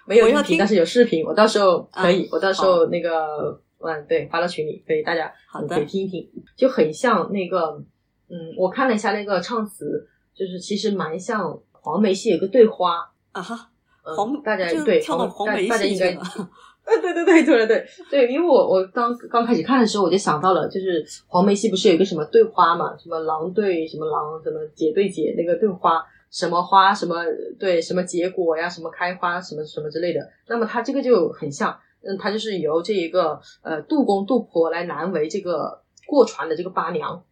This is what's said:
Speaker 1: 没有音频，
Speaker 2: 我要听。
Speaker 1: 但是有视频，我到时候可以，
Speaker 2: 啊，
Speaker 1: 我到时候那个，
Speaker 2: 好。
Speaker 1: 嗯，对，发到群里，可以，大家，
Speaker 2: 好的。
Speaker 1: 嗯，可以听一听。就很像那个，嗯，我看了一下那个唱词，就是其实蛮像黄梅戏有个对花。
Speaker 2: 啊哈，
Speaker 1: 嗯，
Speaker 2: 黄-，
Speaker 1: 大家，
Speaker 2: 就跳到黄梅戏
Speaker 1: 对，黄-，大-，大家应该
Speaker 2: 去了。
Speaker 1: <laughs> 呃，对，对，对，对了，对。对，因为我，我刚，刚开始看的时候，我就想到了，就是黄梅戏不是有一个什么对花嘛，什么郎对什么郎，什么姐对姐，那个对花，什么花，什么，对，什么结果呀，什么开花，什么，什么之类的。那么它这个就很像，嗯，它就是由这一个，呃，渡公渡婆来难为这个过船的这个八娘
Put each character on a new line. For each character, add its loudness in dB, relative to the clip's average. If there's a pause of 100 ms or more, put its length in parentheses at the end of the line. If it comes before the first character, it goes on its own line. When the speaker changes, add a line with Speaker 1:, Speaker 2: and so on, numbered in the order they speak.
Speaker 1:
没 4
有 8
音 6
频， 4
Speaker 2:
我 4
要 2
听。 0
Speaker 1:
但 2
是 2
有 6
视 4
频， 0
我 -4
到 6
时 0
候 4 (140)
可 2
以， 2
Speaker 2:
啊， -18
Speaker 1:
我 0
到 0
时 -2
候 4
那 -2
个， -4
Speaker 2:
好。 -16 (260)
Speaker 1:
嗯， -6
对， 0
发 -4
到 0
群 -4
里， -10
可 -2
以， 0
大 -2
家， -4 (140)
Speaker 2:
好 -14
的。 -6
Speaker 1:
嗯， -8
可 0
以 -2
听 -4
一 -4
听。 -10 (260)
就 4
很 2
像 0
那 -4
个， -4 (460)
嗯， -14
我 0
看 -2
了 2
一 0
下 -2
那 -6
个 -2
唱 -4
词， -10 (280)
就 -6
是 -10
其 -6
实 -2
蛮 -6
像 -6 (120)
黄 -6
梅 4
戏 -2
有 4
个 -2
对 8
花。 -2 (200)
Speaker 2:
啊 -10
哈， -14 (320)
Speaker 1:
嗯， -10
Speaker 2:
黄-， -2
Speaker 1:
大 -2
家， -2
Speaker 2:
就 0 (160)
跳 -2
到 0
黄 -4
梅 0
戏 0
Speaker 1:
对， -
黄-， 2
大-， -
大 0
家 0
应 0
该 2
Speaker 2:
去 -10
了。 -10 (120)
Speaker 1:
<laughs> -20
呃， 4
对， -2
对， -2
对， 8
对 4
了， 4
对。 2 (260)
对， 4
因 -2
为 0
我， 6
我 2
刚， -4 (140)
刚 2
开 0
始 -2
看 2
的 4
时 -2
候， 2
我 2
就 2
想 0
到 2
了， 0
就 -6
是 -2 (220)
黄 2
梅 4
戏 0
不 0
是 2
有 8
一 0
个 4
什 0
么 -4
对 0
花 2
嘛， -6
什 -20
么 -6
郎 -4
对 -2
什 -12
么 -6
郎， -4
什 -6
么 -8 (160)
姐 0
对 2
姐， -2
那 -2
个 2
对 0
花， 0 (260)
什 -4
么 0
花， 6
什 -4
么， -4 (360)
对， 2
什 -6
么 0
结 -2
果 0
呀， -4
什 -12
么 -10
开 -4
花， -2
什 -14
么， -8
什 -10
么 -8
之 -6
类 -2
的。 -2 (280)
那 -4
么 0
它 -4
这 -4
个 -2
就 4
很 -10
像， -4 (260)
嗯， -8
它 -4
就 -4
是 -6
由 0
这 -6
一 0
个， -2 (220)
呃， -6
渡 0
公 0
渡 2
婆 0
来 -4
难 -6
为 -2
这 -6
个 -6 (240)
过 6
船 -10
的 0
这 -8
个 -8
八 -4
娘 -8